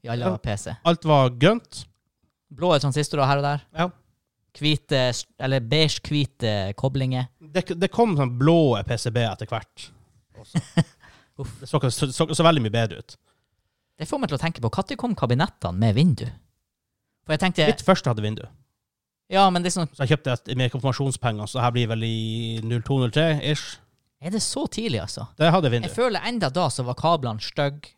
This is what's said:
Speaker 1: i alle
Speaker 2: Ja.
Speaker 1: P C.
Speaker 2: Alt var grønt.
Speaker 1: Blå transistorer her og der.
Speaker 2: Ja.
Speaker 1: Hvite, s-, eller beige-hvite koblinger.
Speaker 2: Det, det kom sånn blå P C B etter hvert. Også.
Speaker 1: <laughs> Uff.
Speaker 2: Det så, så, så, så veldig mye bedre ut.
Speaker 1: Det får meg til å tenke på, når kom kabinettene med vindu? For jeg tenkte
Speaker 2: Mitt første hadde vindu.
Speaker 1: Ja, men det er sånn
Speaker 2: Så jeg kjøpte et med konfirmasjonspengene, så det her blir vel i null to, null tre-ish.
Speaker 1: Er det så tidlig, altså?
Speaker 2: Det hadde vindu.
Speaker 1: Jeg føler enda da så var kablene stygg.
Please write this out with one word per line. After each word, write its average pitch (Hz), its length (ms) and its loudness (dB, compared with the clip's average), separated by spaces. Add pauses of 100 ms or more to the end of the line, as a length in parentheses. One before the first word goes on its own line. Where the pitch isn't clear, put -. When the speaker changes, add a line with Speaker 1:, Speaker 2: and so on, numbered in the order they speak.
Speaker 1:
i 120 80 -14
alle 120 160 -2
Speaker 2:
Ja. 110 160 0
Speaker 1:
P 107 160 -2
C. - 140 -10 (100)
Speaker 2:
Alt 170 240 2
var 139 240 6
grønt. 165 540 0 (640)
Speaker 1:
Blå 165 220 2 (100)
transistorer 143 460 0
her 143 100 2
og 143 60 -2
der. 143 180 -4 (140)
Speaker 2:
Ja. 165 80 0 (760)
Speaker 1:
Hvite, 147 400 0 (140)
s-, - 100 -8 (160)
eller 135 240 -2
beige-hvite 117 1120 0
koblinger. 131 540 -2 (100)
Speaker 2:
Det, 160 240 -4 (160)
det 185 120 2
kom 220 260 2
sånn 123 200 0
blå 147 460 4
P 117 140 -4
C - 120 -4
B 117 140 0
etter 104 240 -4
hvert. - 400 -10 (480)
Også. - 240 -6 (400)
Speaker 1:
<laughs> - 400 -20
Uff. - 220 -10
Speaker 2:
Det 135 100 -18
så, 151 80 2
så, 131 320 0
så, 160 240 0
så 170 80 2
veldig 156 220 6
mye 107 100 -2
bedre 113 240 0
ut. - 160 -20 (840)
Speaker 1:
Det 156 80 -6
får 294 120 -4
meg 233 120 -2
til 139 60 -2
å - 40 -4
tenke 165 220 -4
på, 110 80 0
når 196 280 -4
kom 247 160 -2
kabinettene 123 600 -2
med 104 200 4
vindu? 147 300 4 (1000)
For 156 80 0
jeg 151 60 -2
tenkte 175 260 2
Speaker 2:
Mitt - 160 2
første - 280 2
hadde 107 120 -2
vindu. 107 200 -4 (840)
Speaker 1:
Ja, 190 200 6
men 175 140 0
det 180 80 0
er - 40 -4
sånn 170 160 -2
Speaker 2:
Så - 140 -4
jeg 135 100 4
kjøpte 131 180 -2
et - 240 -6
med 127 140 0
konfirmasjonspengene, 123 760 -2
så 131 120 -6
det 120 60 2
her 120 100 2
blir 123 160 0
vel 113 120 -2
i 113 120 -2 (480)
null 117 200 -2
to, 139 160 0
null 123 120 0
tre-ish. 151 680 -2 (440)
Speaker 1:
Er 165 100 -10
det 220 120 -2
så 294 240 -4
tidlig, 202 320 -4
altså? - 360 -10
Speaker 2:
Det 156 160 4
hadde 156 200 4
vindu. 120 160 -2
Speaker 1:
Jeg - 80 -8
føler 226 320 0
enda 220 240 -2
da 170 180 0
så 127 140 -6
var 123 160 -4
kablene 135 400 0
stygg. 143 460 -4 (120)